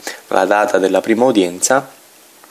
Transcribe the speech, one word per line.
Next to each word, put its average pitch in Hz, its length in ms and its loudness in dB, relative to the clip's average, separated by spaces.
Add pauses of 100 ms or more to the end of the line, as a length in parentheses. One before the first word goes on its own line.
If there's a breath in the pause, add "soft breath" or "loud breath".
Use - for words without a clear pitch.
(280 loud breath)
la 95 180 0
data 104 320 0
della 95 240 2
prima 113 240 0
udienza, 107 680 0 (580)